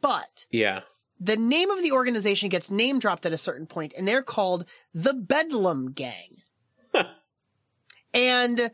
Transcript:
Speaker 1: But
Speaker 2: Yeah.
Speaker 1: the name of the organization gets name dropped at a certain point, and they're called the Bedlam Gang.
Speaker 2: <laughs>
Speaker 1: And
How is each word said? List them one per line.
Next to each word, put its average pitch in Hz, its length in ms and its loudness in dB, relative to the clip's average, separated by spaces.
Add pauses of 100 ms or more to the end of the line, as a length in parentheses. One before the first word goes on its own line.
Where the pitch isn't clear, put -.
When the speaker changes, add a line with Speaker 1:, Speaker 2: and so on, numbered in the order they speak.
Speaker 1:
But 226 480 -2
Speaker 2:
Yeah. 101 320 2 (360)
Speaker 1:
the 202 200 2
name 302 320 2
of 381 120 -2
the 311 100 2
organization 214 580 0
gets 180 200 -2
name 240 280 0
dropped 196 260 -2
at 170 80 0
a 160 60 -2
certain 160 280 -6
point, 156 300 -8
and 190 100 -4
they're 247 160 2
called 185 440 -2 (280)
the 180 200 2
Bedlam 208 760 0
Gang. 117 500 -12 (500)
Speaker 2:
<laughs> 208 140 2 (1080)
Speaker 1:
And 247 600 2